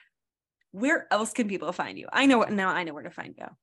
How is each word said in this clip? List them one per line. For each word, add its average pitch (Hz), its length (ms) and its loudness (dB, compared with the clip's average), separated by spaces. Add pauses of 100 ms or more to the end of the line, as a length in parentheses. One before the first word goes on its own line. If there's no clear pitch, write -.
(720)
where 269 420 0
else 214 200 0
can 226 160 -2
people 180 240 -4
find 104 260 -6
you? - 140 -12
I 269 140 4
know, 254 160 8
now 196 260 0
I 175 160 0
know 156 100 -8
where 147 80 -14
to 175 80 -14
find - 260 -14
you, - 100 -14 (160)